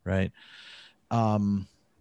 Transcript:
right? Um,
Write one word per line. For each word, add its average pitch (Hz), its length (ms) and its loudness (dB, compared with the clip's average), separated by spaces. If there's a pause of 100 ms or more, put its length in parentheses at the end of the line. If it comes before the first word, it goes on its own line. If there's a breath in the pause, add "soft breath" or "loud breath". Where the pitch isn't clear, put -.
right? 95 280 0 (760 loud breath)
Um, 104 560 2 (340)